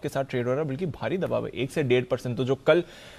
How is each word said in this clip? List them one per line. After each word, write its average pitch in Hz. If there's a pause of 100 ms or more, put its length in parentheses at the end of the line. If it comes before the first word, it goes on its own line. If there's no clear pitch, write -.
के 147
साथ 139
trade 123
हो 123
रहा 139
है, 156
बल्कि 135
भारी 139
दबाव 117
है, -
एक 120
से 156
डेढ़ 123
परसेंट। 123
तो 131
जो 131
कल, 165 (360)